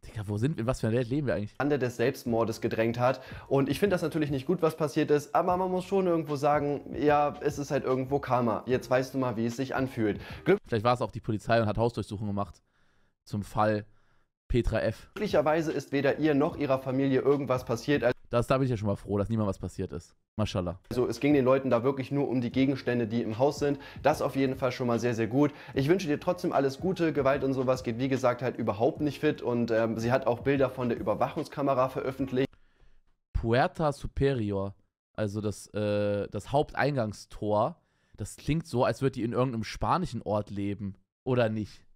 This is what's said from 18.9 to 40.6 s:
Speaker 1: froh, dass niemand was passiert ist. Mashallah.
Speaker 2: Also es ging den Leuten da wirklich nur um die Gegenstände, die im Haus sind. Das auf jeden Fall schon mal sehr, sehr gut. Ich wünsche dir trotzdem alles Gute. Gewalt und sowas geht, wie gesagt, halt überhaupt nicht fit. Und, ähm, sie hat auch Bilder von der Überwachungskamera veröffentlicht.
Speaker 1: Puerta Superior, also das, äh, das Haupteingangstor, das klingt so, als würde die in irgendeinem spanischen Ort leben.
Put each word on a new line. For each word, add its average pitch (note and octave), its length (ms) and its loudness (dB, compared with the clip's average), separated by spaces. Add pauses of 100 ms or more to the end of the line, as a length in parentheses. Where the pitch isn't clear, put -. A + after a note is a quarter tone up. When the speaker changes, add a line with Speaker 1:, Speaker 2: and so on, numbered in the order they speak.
Speaker 1:
froh, G2+ 220 -4
dass G2 100 0
niemand A2 200 0
was F#2+ 100 -4
passiert F2+ 340 -8
ist. - 220 -12 (220)
Mashallah. F2+ 440 -2 (100)
Speaker 2:
Also A#2 160 2
es A#2 140 -4
ging C#3+ 120 4
den C#3 120 6
Leuten C3+ 260 4
da A#2 140 4
wirklich C3+ 260 -2
nur C#3 180 0
um B2+ 120 0
die A#2+ 100 -2
Gegenstände, B2 560 0
die A2+ 160 -2
im G#2+ 160 -4
Haus C#3+ 220 2
sind. C#3+ 180 0 (240)
Das D3 180 4
auf C3+ 140 -2
jeden C3+ 220 0
Fall B2 160 -2
schon B2 160 -2
mal A#2 100 2
sehr, A#2+ 160 0
sehr A2 140 0
gut. C#3+ 240 2 (220)
Ich C3+ 140 2
wünsche F#3 200 2
dir D3 100 0
trotzdem F3+ 340 -2
alles C3+ 280 0
Gute. E3+ 320 0
Gewalt C3+ 320 2
und C3+ 80 0
sowas C3 320 0
geht, A#2 160 -2
wie C3+ 80 0
gesagt, B2+ 340 2
halt A#2+ 160 -2
überhaupt A2+ 420 0
nicht D3 200 -2
fit. D3+ 220 0
Und, A#2+ 280 0
ähm, A2+ 280 2
sie A#2 120 0
hat C3+ 160 2
auch A#2 140 0
Bilder C3+ 300 2
von B2 180 -4
der A#2 100 0
Überwachungskamera C3 880 0
veröffentlicht. C3 600 -2 (840)
Speaker 1:
Puerta C#3+ 600 0
Superior, G2+ 840 -2 (400)
also G#2+ 260 -2
das, G2+ 280 -6
äh, G#2 600 0
das - 220 -10
Haupteingangstor, A#2+ 1300 0 (360)
das - 200 -10
klingt D#3+ 300 -2
so, B2 180 0
als A#2 180 0
würde C3+ 100 2
die A#2+ 100 -6
in A#2 100 -2
irgendeinem A#2 320 0
spanischen B2 580 -2
Ort G#2 280 -2
leben. G2+ 460 -6 (280)